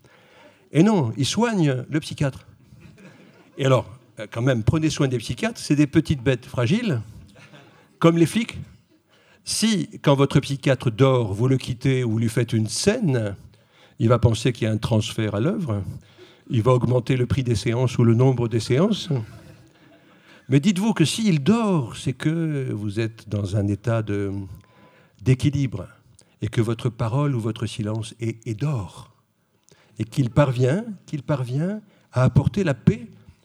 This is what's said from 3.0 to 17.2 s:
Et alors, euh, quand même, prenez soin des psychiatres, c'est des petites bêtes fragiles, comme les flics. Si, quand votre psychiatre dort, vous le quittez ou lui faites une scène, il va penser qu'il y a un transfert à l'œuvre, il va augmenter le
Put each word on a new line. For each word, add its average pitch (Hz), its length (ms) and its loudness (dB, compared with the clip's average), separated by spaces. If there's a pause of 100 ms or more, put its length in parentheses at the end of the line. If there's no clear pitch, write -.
Et 139 80 -2
alors, 131 240 2 (300)
euh, 107 120 -10
quand 117 100 -6
même, 120 220 0
prenez 156 260 -2
soin 143 180 0
des 123 100 -2
psychiatres, 220 420 -6
c'est - 160 -2
des 147 120 4
petites 151 340 0
bêtes 131 240 0
fragiles, 143 560 0 (960)
comme 170 180 6
les 165 80 6
flics. 233 320 -2 (840)
Si, 208 460 0 (120)
quand 143 140 4
votre 139 240 4
psychiatre 135 520 -2
dort, 120 420 2
vous 113 140 0
le 131 100 2
quittez 127 460 -2
ou 110 160 -2
lui 117 100 0
faites 117 240 -2
une 110 140 2
scène, 131 680 0 (640)
il 117 80 2
va 117 120 4
penser 120 340 2
qu'il 120 120 -6
y - 20 0
a 110 40 -2
un 107 60 0
transfert 107 580 -2
à 101 40 -2
l'œuvre, 135 440 -2 (640)
il 120 120 0
va 123 100 4
augmenter 123 460 2
le 123 80 0